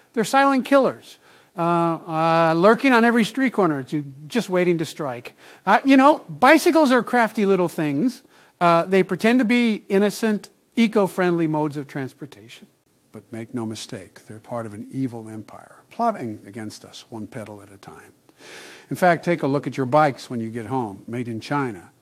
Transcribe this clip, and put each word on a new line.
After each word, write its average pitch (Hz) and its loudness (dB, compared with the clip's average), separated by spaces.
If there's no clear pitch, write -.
They're 220 -2
silent 269 2
killers, 208 0
uh, 175 -8
uh, 165 0
lurking 226 4
on 226 4
every 233 4
street 262 -2
corner, 156 0
ju-, 147 -6
just - -4
waiting 180 0
to 160 -4
strike. 123 -10
Uh, 208 4
you 269 6
know, 277 6
bicycles 285 4
are 247 4
crafty 220 0
little 185 2
things. 160 -4
Uh, 170 4
they 185 2
pretend 220 0
to 254 2
be 233 0
innocent, 202 -2
eco-friendly 185 0
modes 151 -2
of 139 -10
transportation. 127 -14
But 107 -18
make 113 -14
no 117 -6
mistake, 110 -14
they're 107 -20
part 117 -10
of 104 -14
an 113 -14
evil 120 -8
empire, - -18
plotting 208 -6
against 107 -16
us - -20
one 107 -12
pedal 104 -16
at 98 -20
a 98 -20
time. - -20
In 139 -6
fact, 170 2
take 170 -2
a 151 -4
look 139 -2
at 127 -8
your 135 -4
bikes 147 0
when 120 -8
you 113 -8
get 113 -12
home. 110 -6
Made 120 -8
in 113 -8
China. 123 -8